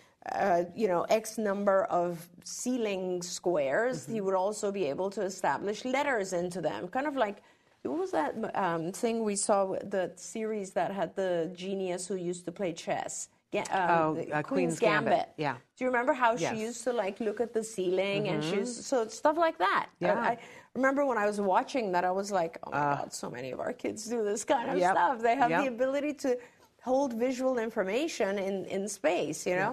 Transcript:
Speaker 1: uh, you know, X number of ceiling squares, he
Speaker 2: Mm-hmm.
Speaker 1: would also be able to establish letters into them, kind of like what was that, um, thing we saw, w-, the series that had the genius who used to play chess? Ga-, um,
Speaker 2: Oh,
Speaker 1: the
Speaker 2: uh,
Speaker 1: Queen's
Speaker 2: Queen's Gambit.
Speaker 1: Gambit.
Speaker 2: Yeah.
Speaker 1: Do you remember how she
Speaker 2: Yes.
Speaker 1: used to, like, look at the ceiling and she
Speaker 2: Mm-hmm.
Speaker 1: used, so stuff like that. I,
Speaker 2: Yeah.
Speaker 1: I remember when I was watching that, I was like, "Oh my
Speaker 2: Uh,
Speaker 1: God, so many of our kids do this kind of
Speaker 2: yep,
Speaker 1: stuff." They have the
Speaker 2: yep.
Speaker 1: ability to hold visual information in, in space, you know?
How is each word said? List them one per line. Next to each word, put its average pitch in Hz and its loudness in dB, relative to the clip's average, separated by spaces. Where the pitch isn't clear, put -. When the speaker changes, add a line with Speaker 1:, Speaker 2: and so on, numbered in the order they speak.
Speaker 1:
uh, 180 2
you 214 0
know, 175 2
X 220 0
number 202 2
of 175 -2
ceiling 190 -2
squares, 175 0
he 226 -6
Speaker 2:
Mm-hmm. 208 -2
Speaker 1:
would 190 2
also 202 0
be 196 -2
able 175 -2
to 208 -4
establish 190 -2
letters 254 0
into 175 -2
them, 156 -4
kind 269 -2
of 277 -4
like 208 0
what 285 -2
was 370 -4
that, 302 0
um, 170 0
thing 226 -2
we 208 0
saw, 196 4
w-, 190 -2
the 190 -2
series 214 -6
that 175 0
had 196 -4
the 180 0
genius 185 -4
who 202 -4
used 175 -4
to 170 -6
play 175 -4
chess? - -6
Ga-, 202 -2
um, 180 2
Speaker 2:
Oh, 160 4
Speaker 1:
the 131 -4
Speaker 2:
uh, 151 0
Speaker 1:
Queen's 147 -6
Speaker 2:
Queen's 170 2
Gambit. 156 4
Speaker 1:
Gambit. - 4
Speaker 2:
Yeah. 143 0
Speaker 1:
Do 254 -4
you 262 2
remember 254 2
how 247 4
she 165 -2
Speaker 2:
Yes. 127 0
Speaker 1:
used 226 -6
to, 247 2
like, 208 -2
look 214 -2
at 220 -4
the 220 0
ceiling 190 0
and 151 0
she 160 0
Speaker 2:
Mm-hmm. 202 2
Speaker 1:
used, 240 -4
so 226 0
stuff 302 2
like 330 2
that. 370 2
I, 170 2
Speaker 2:
Yeah. 196 4
Speaker 1:
I 233 0
remember 269 4
when 240 2
I 208 4
was 208 0
watching 208 2
that, 175 2
I 180 2
was 196 -2
like, 170 0
"Oh - -12
my - -2
Speaker 2:
Uh, 143 2
Speaker 1:
God, - -6
so - -10
many 123 -8
of - -6
our - -4
kids 214 -6
do 226 -2
this 208 -2
kind 240 0
of - 0
Speaker 2:
yep, 180 4
Speaker 1:
stuff." 226 2
They 233 4
have 277 4
the 294 4
Speaker 2:
yep. 254 -2
Speaker 1:
ability 269 0
to 247 2
hold 262 2
visual 254 0
information 220 0
in, 190 -2
in 196 -2
space, 240 -2
you 180 2
know? 202 2